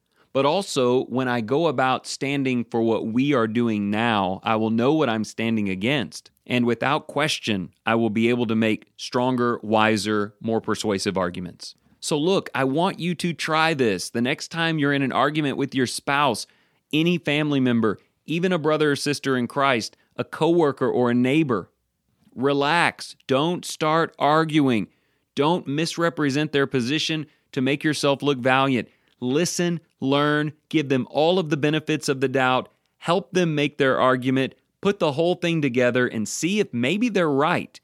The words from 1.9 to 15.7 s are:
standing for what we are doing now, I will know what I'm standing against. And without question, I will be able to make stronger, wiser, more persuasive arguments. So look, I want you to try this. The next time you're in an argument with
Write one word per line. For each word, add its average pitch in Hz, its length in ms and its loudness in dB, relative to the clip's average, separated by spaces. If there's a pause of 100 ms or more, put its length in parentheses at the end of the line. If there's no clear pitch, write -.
standing 135 560 -4
for 117 180 -2
what 110 240 0
we 131 300 0
are 113 120 2
doing 107 440 0
now, 104 520 0
I 110 120 0
will 110 160 0
know 117 220 2
what 151 160 2
I'm 110 140 -2
standing 110 460 -2
against. 107 640 -4 (160)
And 120 180 2
without 127 400 0
question, 120 680 -4 (140)
I 113 80 2
will 113 160 2
be 113 200 2
able 120 180 0
to 113 80 0
make 110 420 0
stronger, 123 640 -2
wiser, 107 800 0
more 113 180 -2
persuasive 101 600 -2
arguments. 90 560 -6 (240)
So - 180 -4
look, 170 380 0
I 127 80 0
want 156 360 -2
you 170 140 -2
to 170 200 -2
try 160 420 0
this. 110 340 0
The 120 120 -4
next 135 260 -2
time 165 320 -2
you're 143 140 2
in 139 100 0
an 131 80 -2
argument 143 460 0
with 139 180 -4